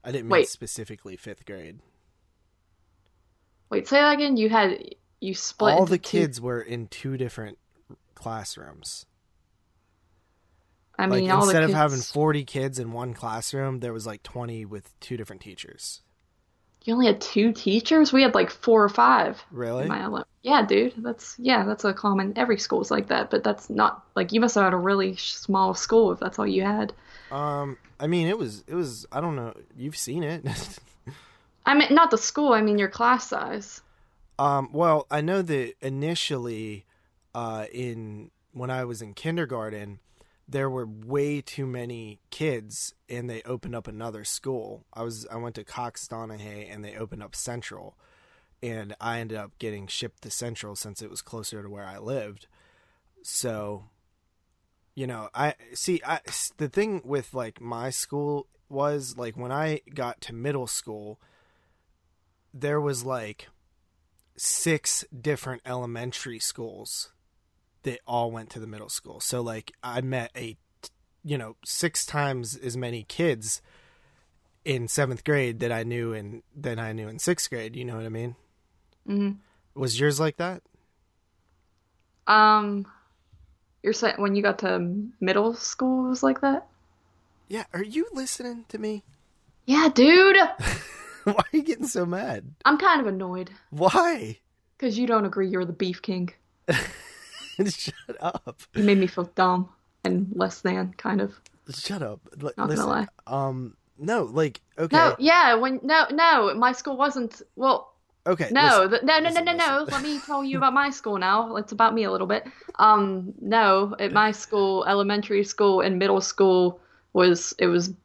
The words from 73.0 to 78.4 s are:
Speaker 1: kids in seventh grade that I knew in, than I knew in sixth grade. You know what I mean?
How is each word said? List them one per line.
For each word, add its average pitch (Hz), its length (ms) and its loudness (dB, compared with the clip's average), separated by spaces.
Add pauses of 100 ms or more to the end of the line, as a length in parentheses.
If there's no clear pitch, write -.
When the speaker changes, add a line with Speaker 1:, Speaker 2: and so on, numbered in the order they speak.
Speaker 1:
kids 113 580 -2 (1040)
in 127 240 -4
seventh 131 360 -2
grade 127 360 0
that 120 100 -2
I 113 120 -4
knew 117 320 -4
in, 107 280 -12 (140)
than 127 220 -6
I 113 140 -8
knew 110 160 -10
in 113 100 -14
sixth - 320 -2
grade. 117 260 -10
You 123 80 -10
know 120 120 -8
what 113 100 -10
I - 20 -10
mean? 117 280 -8 (720)